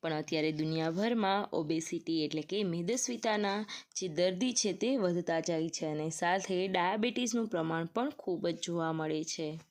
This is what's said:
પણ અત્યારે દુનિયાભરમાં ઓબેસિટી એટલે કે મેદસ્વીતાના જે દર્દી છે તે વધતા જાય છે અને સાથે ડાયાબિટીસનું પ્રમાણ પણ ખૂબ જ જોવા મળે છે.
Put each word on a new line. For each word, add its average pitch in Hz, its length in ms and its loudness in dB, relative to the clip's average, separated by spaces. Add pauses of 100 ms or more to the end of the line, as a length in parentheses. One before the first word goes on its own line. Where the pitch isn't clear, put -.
પણ 165 120 -2
અત્યારે 156 380 0
દુનિયાભરમાં 185 1000 0
ઓબેસિટી 165 720 -2
એટલે 151 160 -2
કે 190 220 -2
મેદસ્વીતાના 208 1000 0 (300)
જે 190 120 -4
દર્દી 185 460 2
છે 196 200 0
તે 247 240 2
વધતા 175 420 2
જાય 160 300 0
છે 160 160 -4
અને 151 240 0
સાથે 180 580 2
ડાયાબિટીસનું 220 800 2
પ્રમાણ 165 380 0
પણ 240 240 0
ખૂબ 175 380 -2
જ 170 140 0
જોવા 165 320 0
મળે 156 300 0
છે. 160 360 -6 (120)